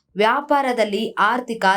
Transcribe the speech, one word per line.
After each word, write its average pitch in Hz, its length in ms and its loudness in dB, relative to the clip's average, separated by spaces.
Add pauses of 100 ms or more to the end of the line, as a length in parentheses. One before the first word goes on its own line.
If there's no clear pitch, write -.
(160)
ವ್ಯಾಪಾರದಲ್ಲಿ 226 1040 0
ಆರ್ಥಿಕ 226 460 0 (120)